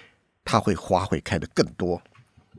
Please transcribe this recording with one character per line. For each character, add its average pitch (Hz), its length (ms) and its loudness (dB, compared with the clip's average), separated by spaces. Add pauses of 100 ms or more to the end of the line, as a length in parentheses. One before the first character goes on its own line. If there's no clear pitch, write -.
(440)
它 117 160 2
会 104 140 0
花 92 300 0
会 82 160 -2
开 - 180 -2
得 76 160 -6
更 117 180 2
多。 87 280 -2 (580)